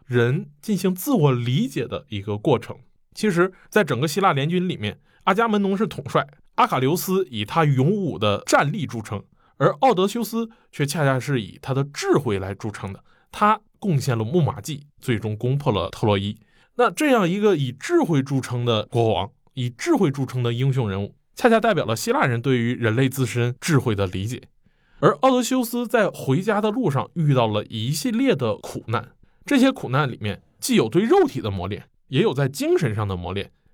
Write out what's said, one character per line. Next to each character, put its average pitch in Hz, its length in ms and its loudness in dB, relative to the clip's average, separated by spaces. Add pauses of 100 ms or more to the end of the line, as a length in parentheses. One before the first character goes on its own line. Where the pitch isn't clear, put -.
人 123 440 0 (100)
进 214 160 -2
行 185 180 0
自 277 180 -4
我 147 200 4
理 123 340 0
解 151 200 -6
的 - 220 -8
一 101 120 -6
个 104 160 -6
过 113 220 0
程。 - 180 -14 (380)
其 214 160 -2
实 180 220 2 (160)
在 214 140 2
整 143 160 -2
个 135 80 -2
希 - 140 -4
腊 185 120 4
联 139 160 0
军 180 200 -2
里 160 80 -6
面， 104 240 -8 (240)
阿 190 100 2
伽 226 140 0
门 208 120 0
农 196 160 0
是 208 100 -2
统 - 220 -10
帅， - 180 -2 (300)
阿 254 100 4
卡 165 140 0
琉 135 160 2
斯 185 340 0
以 104 140 -4
他 165 200 2
勇 139 260 4
武 185 280 -2
的 104 280 2
战 185 240 4
力 175 160 -4
著 113 140 -8
称， 107 220 -8 (340)
而 147 140 4 (100)
奥 262 140 4
德 185 120 2
修 233 160 -2
斯 226 280 -4 (200)
却 147 160 -2
恰 151 180 -2
恰 135 140 2
是 131 220 -2
以 95 200 -10
他 - 140 -4
的 151 100 0
智 359 280 -2
慧 127 260 2
来 95 160 -6
著 107 160 -8
称 98 220 -10
的。 - 120 -18 (280)
他 214 280 2 (180)
贡 165 220 0
献 123 160 0
了 110 80 -2
木 151 160 0
马 110 200 0
计， 147 260 -12 (140)
最 117 180 -2
终 107 180 -4
攻 123 200 -2
破 143 160 0
了 87 180 0
特 - 160 -4
洛 104 120 4
伊。 101 200 -4 (380)
那 480 140 4
这 285 220 2
样 208 160 4
一 185 100 -2
个 208 180 4
以 139 160 -2
智 - 280 0
慧 160 220 2
著 135 180 -2
称 123 240 -6
的 113 220 0
国 117 260 2
王， 92 180 -2 (240)
以 123 140 -4
智 330 260 -2
慧 190 160 2
著 135 140 -4
称 127 180 -6
的 120 100 0
英 127 200 0
雄 123 160 -2
人 98 140 -4
物， - 120 -10 (200)
恰 - 140 4
恰 226 120 4
代 220 140 2
表 151 100 0
了 107 100 0
希 - 160 -4
腊 277 120 0
人 120 180 0
对 127 180 2
于 120 160 0
人 113 220 0
类 131 120 4
自 131 180 -4
身 120 340 -2
智 151 180 4
慧 117 160 0
的 98 120 0
理 95 200 -4
解。 117 220 -10 (520)
而 180 200 6
奥 262 100 4
德 254 120 4
修 254 200 0
斯 240 240 -4
在 214 220 2
回 131 340 -2
家 208 180 0
的 214 100 0
路 196 200 -2
上 139 240 -2
遇 151 180 2
到 123 140 4
了 107 180 -2
一 110 260 -6
系 165 200 -4
列 233 240 0
的 120 220 -2
苦 - 320 -12
难， 113 240 -4 (340)
这 285 120 4
些 262 120 6
苦 - 200 -6
难 135 200 0
里 - 100 -12
面 104 220 -6 (160)
既 - 160 -2
有 143 140 4
对 165 140 2
肉 330 240 4
体 139 140 -6
的 107 100 -6
磨 95 180 -6
练， 98 200 -10 (200)
也 131 120 0
有 196 140 2
在 139 140 0
精 302 280 -2
神 127 180 0
上 107 120 -2
的 95 100 -4
磨 87 160 -6
练。 95 180 -6 (240)